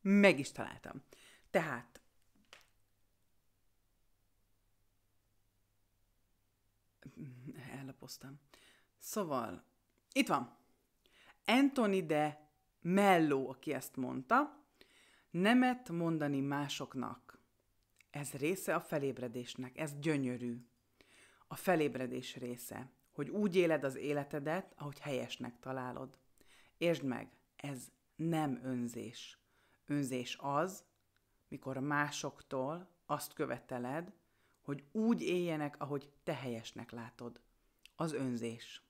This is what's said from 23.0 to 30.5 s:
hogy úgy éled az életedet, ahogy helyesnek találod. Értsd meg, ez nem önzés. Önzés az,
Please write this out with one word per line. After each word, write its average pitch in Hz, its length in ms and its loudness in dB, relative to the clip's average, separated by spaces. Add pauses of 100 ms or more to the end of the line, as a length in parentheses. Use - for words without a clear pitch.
hogy 143 180 -6
úgy 196 260 2
éled 160 280 6
az 135 120 0
életedet, 147 840 -2
ahogy 147 220 -10
helyesnek 123 600 -6
találod. 131 600 -8 (580)
Értsd 160 260 2
meg, 117 280 -4 (240)
ez 139 360 -8 (240)
nem 156 480 0
önzés. 120 760 -6 (460)
Önzés 131 540 -2
az, 151 460 0 (640)